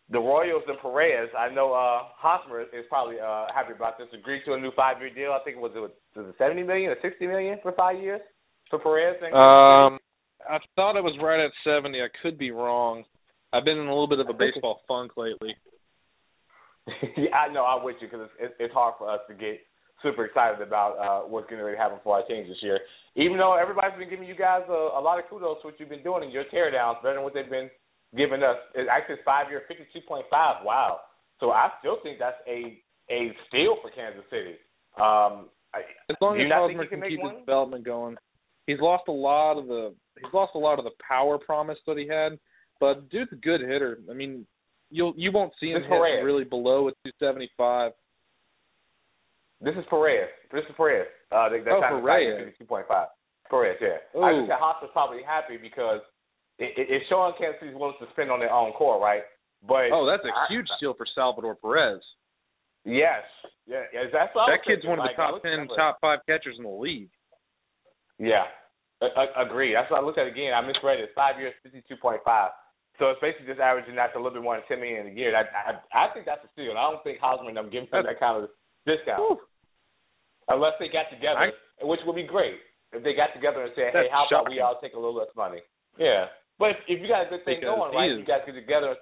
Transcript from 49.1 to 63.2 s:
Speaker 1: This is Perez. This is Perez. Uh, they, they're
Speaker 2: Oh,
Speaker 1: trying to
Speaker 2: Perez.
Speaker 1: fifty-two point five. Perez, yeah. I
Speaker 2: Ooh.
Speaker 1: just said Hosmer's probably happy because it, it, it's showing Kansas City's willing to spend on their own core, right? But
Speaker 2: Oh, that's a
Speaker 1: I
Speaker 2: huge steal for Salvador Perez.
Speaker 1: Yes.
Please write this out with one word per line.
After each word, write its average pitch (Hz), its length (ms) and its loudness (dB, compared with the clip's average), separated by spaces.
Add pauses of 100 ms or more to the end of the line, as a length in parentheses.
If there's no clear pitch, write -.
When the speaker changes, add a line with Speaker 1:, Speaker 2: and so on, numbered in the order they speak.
Speaker 1:
This 147 120 -2
is 180 160 -10
Perez. 147 400 2 (220)
This 151 180 -4
is 147 60 -20
Perez. 139 320 2 (240)
Uh, 110 180 4
they, 113 140 -2
they're 117 120 2
Speaker 2:
Oh, 196 40 6
Speaker 1:
trying 135 180 2
to 120 80 -4
Speaker 2:
Perez. 120 400 2
Speaker 1:
fifty-two 110 220 -20
point 101 200 -6
five. 90 200 0 (420)
Perez, 117 320 2
yeah. 92 160 0 (220)
I 170 120 4
Speaker 2:
Ooh. 143 140 2
Speaker 1:
just 131 60 -2
said 131 80 0
Hosmer's 156 340 -2
probably 135 300 -2
happy 151 340 -6
because 113 460 -4 (560)
it, 123 160 -8
it, 131 160 -2
it's 135 160 -2
showing 185 320 2
Kansas 156 200 -6
City's 143 160 -16
willing 143 240 -6
to 120 120 -16
spend 139 200 -4
on 123 80 0
their 117 120 0
own 117 220 2
core, 117 260 2
right? 104 240 2 (400)
But 127 320 2
Speaker 2:
Oh, 156 80 4
that's 175 240 2
a 113 80 -4
Speaker 1:
I 151 160 0
Speaker 2:
huge 214 160 -4 (100)
steal 139 160 -4
for 117 220 -12
Salvador 117 400 -2
Perez. 110 480 0 (800)
Speaker 1:
Yes. 127 400 2 (400)